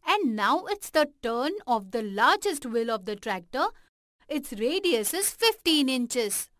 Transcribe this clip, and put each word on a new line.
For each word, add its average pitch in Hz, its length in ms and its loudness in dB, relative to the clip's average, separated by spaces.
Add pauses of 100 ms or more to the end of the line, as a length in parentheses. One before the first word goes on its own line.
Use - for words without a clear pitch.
And 320 300 2
now 220 300 2
it's 403 240 -6
the 302 180 4 (160)
turn 247 300 -2 (120)
of 208 260 -2
the 226 120 -2
largest 277 640 2
wheel 233 260 -2
of 202 140 -4
the 208 100 -6
tractor. 208 520 -4 (600)
Its 294 240 -4
radius 247 640 0
is 381 160 -2
fifteen 330 580 2
inches. 240 640 -2 (100)